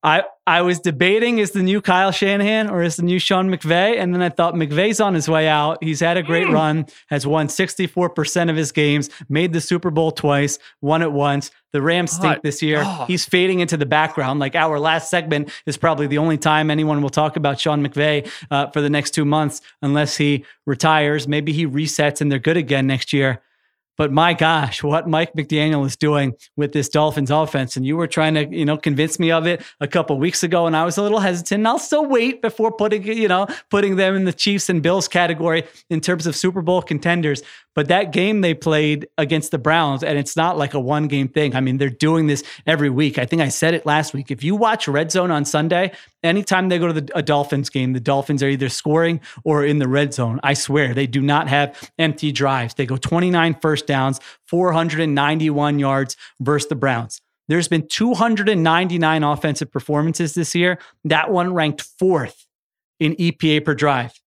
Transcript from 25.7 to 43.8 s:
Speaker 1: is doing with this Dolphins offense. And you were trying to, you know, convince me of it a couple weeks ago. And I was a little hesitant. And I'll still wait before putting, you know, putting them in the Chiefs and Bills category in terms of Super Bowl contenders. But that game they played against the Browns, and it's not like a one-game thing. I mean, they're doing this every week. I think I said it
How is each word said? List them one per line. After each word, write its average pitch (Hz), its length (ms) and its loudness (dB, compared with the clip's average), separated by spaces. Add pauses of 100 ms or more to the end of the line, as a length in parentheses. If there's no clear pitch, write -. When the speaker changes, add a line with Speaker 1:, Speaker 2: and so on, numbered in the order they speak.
Speaker 1:
is 131 100 -2
doing 143 380 0 (240)
with 147 160 -2
this 147 160 -2
Dolphins 151 420 0
offense. 147 460 0
And 131 80 -4
you 147 140 0
were 165 80 0
trying 156 260 0
to, 151 140 0
you 165 180 -4
know, 151 140 0
convince 151 400 0
me 165 120 2
of 165 160 2
it 170 140 0 (180)
a 147 80 -4
couple 156 320 0
weeks 165 240 -2
ago. 170 240 2
And 160 80 0
I 160 120 2
was 170 100 -4
a 202 60 -2
little 208 160 0
hesitant. 190 400 -2
And 220 100 2
I'll 254 100 0
still 302 280 0
wait 262 340 0
before 226 320 -2
putting, 214 300 0
you 220 260 -2
know, 190 180 2 (220)
putting 202 280 2
them 190 200 2
in 190 80 0
the 175 80 0
Chiefs 202 380 -2
and 170 120 2
Bills 175 240 0
category 165 580 0 (260)
in 160 100 0
terms 165 260 -2
of 156 80 -4
Super 185 280 -2
Bowl 180 180 0
contenders. 170 600 -2 (320)
But 147 140 0
that 175 240 -2
game 202 280 0
they 175 120 2
played 151 640 -2
against 156 360 -2
the 160 60 -2
Browns, 147 440 0
and 151 160 -2
it's 143 180 -4
not 165 220 0
like 143 160 -2
a 143 60 0
one-game 139 480 -2
thing. 147 260 -2
I 131 60 0
mean, 131 180 0
they're 139 100 0
doing 156 380 0
this 143 160 0 (240)
every 147 240 2
week. 139 260 0
I 123 100 -2
think 165 160 2
I 139 60 2
said 165 260 0
it - 120 -4